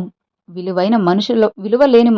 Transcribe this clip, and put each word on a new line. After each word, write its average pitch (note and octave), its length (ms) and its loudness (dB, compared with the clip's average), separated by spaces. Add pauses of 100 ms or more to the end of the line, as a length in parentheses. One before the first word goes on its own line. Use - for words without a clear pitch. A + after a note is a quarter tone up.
(500)
విలువైన F#3 460 -4 (120)
మనుషుల, G#3+ 380 0 (180)
విలువ A#3 300 0
లేని A#3 240 4